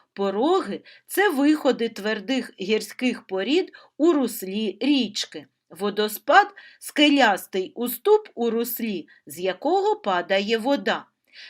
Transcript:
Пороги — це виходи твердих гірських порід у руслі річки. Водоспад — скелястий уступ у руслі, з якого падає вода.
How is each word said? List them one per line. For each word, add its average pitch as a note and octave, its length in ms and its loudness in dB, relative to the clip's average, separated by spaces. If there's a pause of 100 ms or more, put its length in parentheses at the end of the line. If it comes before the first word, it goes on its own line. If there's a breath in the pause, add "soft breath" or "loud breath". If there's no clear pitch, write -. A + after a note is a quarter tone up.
(140 soft breath)
Пороги — G3+ 640 0 (260 loud breath)
це G4 240 2
виходи C4+ 580 2
твердих G#3+ 720 -4
гірських G#3+ 680 -4
порід A3+ 460 -2 (260 loud breath)
у E4 140 4
руслі G#3+ 680 -2
річки. A#3 640 -2 (240)
Водоспад — G#3+ 840 2 (240 loud breath)
скелястий A#3+ 960 2
уступ G4 600 0
у A#3 160 -2
руслі, A3+ 580 -4 (180 soft breath)
з D3 140 -14
якого F4 560 0
падає G3 640 0
вода. G#3 460 -2 (460 loud breath)